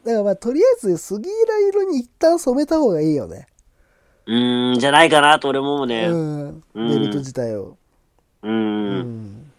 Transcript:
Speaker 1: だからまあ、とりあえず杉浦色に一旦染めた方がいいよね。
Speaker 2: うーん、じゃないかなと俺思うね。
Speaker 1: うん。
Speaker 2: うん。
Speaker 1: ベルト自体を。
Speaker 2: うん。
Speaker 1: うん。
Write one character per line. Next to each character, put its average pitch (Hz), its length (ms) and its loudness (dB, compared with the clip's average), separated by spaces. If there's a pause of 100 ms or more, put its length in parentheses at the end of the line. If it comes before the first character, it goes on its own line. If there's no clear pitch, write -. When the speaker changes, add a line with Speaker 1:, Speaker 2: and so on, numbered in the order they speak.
Speaker 1:
だ 233 60 -2
か 226 60 0
ら 208 60 -2
ま 202 60 0
あ、 190 80 0
と 240 160 -4
り 311 80 2
あ - 20 6 (140)
え - 20 -20
ず 180 180 0
杉 208 320 -10
浦 440 380 0
色 392 160 0
に 339 160 -2
一 240 80 -8 (120)
旦 339 200 4
染 254 160 0
め 294 100 0
た 320 140 0
方 269 100 2
が 156 120 0
い 156 100 2
い 147 40 0
よ 107 120 -4
ね。 82 200 -16 (800)
Speaker 2:
う 107 60 -6
ー 123 460 0
ん、 - 20 0
じ 135 80 0
ゃ 139 40 4
な 156 120 8
い 160 60 6
か 151 100 6
な 147 200 6
と 139 100 -4
俺 135 100 -2
思 143 240 -2
う 127 40 -4
ね。 113 180 -2
Speaker 1:
う 170 100 0
ん。 151 480 -8 (100)
Speaker 2:
う 110 120 -8
ん。 - 20 -2
Speaker 1:
ベ - 200 2
ル - 40 -4
ト 143 60 -4
自 135 160 -10
体 113 240 -6
を。 - 200 -14 (640)
Speaker 2:
う 107 60 -8
ん。 - 20 -4
Speaker 1:
う 107 480 -2
ん。 117 580 -12